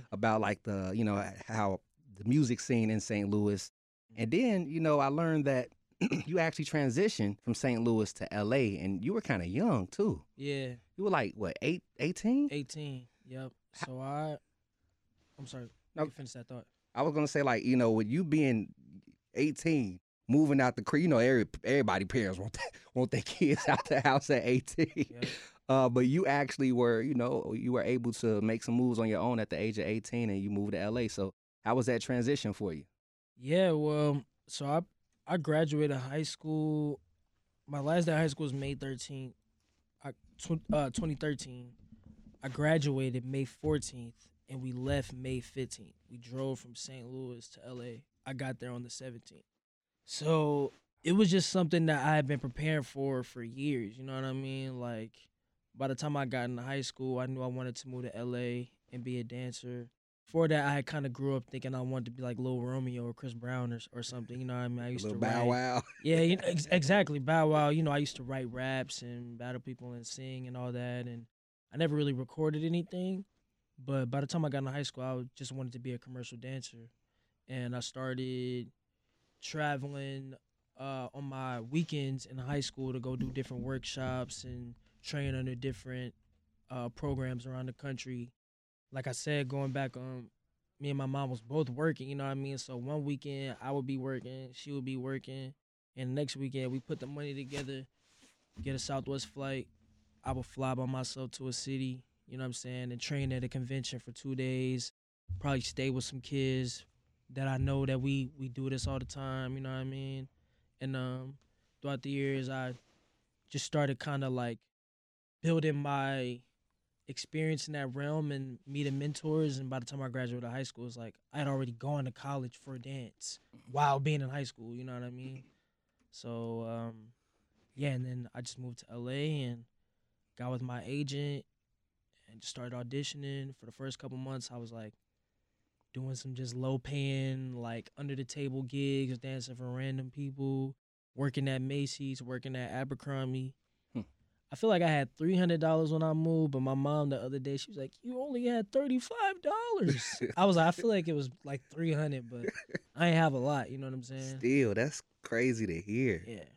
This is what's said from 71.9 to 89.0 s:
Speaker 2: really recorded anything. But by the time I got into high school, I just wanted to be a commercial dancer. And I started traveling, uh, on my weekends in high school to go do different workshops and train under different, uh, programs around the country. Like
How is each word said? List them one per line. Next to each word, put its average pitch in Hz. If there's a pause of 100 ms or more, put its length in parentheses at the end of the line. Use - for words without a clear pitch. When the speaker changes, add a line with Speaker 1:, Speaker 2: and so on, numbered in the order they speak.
Speaker 2:
really 143
recorded 151
anything. 180 (600)
But 131
by 139
the 143
time 160
I 151
got 139
into 135
high 143
school, 131
I 127 (120)
just 127
wanted 131
to 131
be 127
a 120
commercial 127
dancer. 120 (580)
And 123
I 123
started 127 (720)
traveling, 139 (440)
uh, 131
on 143
my 131
weekends 135
in 131
high 139
school 131
to 127
go 127
do 131
different 127
workshops 127
and 123 (280)
train 139
under 131
different, 127 (560)
uh, 123
programs 127
around 127
the 127
country. 123 (580)
Like 135